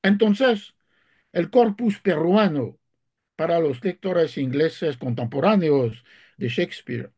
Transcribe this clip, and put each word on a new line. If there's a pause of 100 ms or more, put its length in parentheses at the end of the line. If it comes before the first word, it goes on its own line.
Entonces, (580)
el
corpus
peruano (580)
para
los
lectores
ingleses
contemporáneos (320)
de
Shakespeare